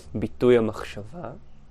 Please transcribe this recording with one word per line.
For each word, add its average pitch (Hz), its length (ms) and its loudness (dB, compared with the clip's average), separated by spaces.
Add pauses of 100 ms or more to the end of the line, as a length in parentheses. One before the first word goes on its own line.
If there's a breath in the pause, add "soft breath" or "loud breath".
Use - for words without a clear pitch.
(140 loud breath)
ביטוי 120 440 4
המחשבה. 110 720 -6 (400)